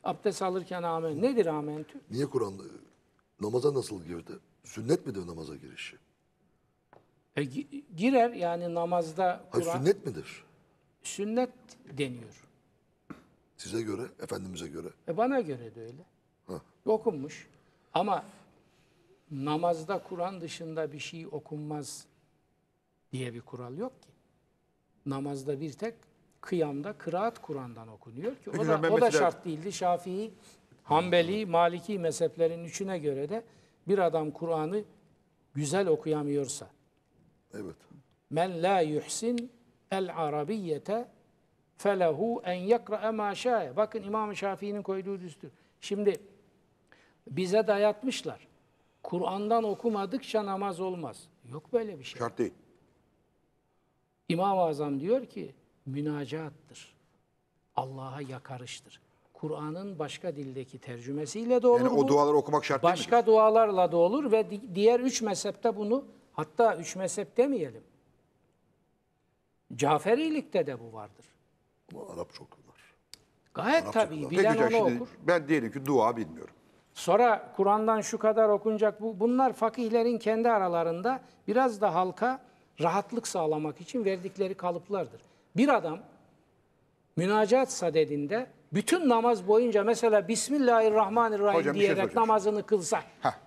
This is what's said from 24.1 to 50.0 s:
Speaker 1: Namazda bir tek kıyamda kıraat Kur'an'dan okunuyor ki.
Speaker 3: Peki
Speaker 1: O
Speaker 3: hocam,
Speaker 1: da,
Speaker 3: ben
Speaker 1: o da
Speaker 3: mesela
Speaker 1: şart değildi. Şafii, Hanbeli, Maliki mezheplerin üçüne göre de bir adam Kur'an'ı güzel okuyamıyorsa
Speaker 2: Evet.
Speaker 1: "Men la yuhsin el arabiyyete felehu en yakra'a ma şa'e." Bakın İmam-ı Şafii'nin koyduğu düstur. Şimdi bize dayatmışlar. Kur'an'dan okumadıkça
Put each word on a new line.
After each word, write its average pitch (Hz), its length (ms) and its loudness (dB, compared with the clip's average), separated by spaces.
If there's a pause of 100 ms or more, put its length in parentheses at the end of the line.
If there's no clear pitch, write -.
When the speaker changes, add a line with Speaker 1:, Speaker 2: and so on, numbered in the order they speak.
Speaker 1:
Namazda 139 560 -6
bir 151 120 -10
tek 226 220 -10 (460)
kıyamda 151 520 -4
kıraat 185 480 -4
Kur'an'dan 120 460 -12
okunuyor 120 480 -12
ki. - 100 -20
Speaker 3:
Peki - 120 -8
Speaker 1:
O - 20 -2
Speaker 3:
hocam, 160 240 2
Speaker 1:
da, - 0 -
Speaker 3:
ben 165 100 2
Speaker 1:
o 226 80 4
da 247 40 8
Speaker 3:
mesela 180 140 4 (120)
Speaker 1:
şart - 140 -18
değildi. 165 260 -6
Şafii, 185 600 -4 (500)
Hanbeli, 175 640 2
Maliki 175 540 2
mezheplerin 165 640 0
üçüne 185 360 -6
göre 143 300 -4
de 220 140 -8 (440)
bir 196 120 2
adam 160 320 2
Kur'an'ı 170 520 -4 (720)
güzel 151 320 0
okuyamıyorsa 147 800 -2 (840)
Speaker 2:
Evet. 98 220 -12 (540)
Speaker 1:
"Men 165 340 -2
la 185 160 2
yuhsin 226 720 -4 (400)
el 190 260 -4
arabiyyete 165 880 -4 (720)
felehu 190 680 0
en 180 80 -2
yakra'a 208 580 0
ma 208 240 -2
şa'e." 190 400 -2
Bakın 214 280 -2
İmam-ı 208 320 -4
Şafii'nin 202 460 -6
koyduğu 190 380 -6
düstur. 175 300 -16 (320)
Şimdi 202 340 0 (1120)
bize 185 400 0
dayatmışlar. 208 800 0 (560)
Kur'an'dan 208 600 0
okumadıkça 208 840 -2